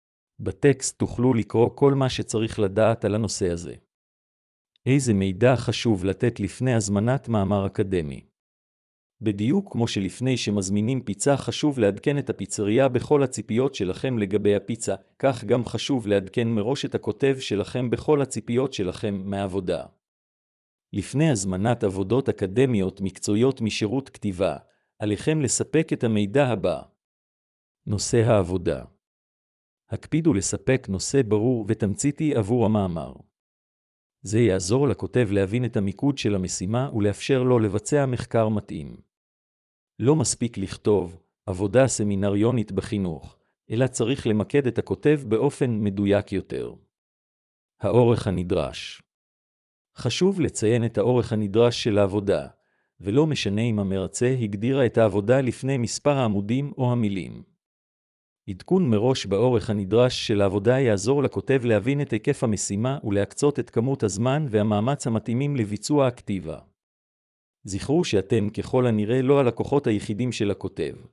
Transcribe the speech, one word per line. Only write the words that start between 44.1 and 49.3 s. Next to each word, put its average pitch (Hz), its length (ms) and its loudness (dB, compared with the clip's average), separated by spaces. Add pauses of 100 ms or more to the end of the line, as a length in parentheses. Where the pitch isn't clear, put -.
למקד 113 400 0
את 117 120 -2
הכותב 147 500 0
באופן 123 420 0
מדויק 101 600 0
יותר. 65 420 -6 (1080)
האורך 117 460 4
הנדרש. 87 760 -4 (920)